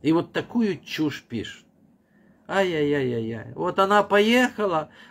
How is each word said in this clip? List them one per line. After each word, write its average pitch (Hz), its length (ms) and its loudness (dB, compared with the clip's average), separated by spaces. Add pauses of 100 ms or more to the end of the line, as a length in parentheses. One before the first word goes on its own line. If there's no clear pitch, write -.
И 143 80 2
вот 165 220 0
такую 202 480 -2
чушь - 420 -4
пишут. - 420 -10 (840)
Ай-яй-яй-яй-яй. 143 1040 -2
Вот 175 260 -4
она 196 240 4
поехала 208 840 2 (200)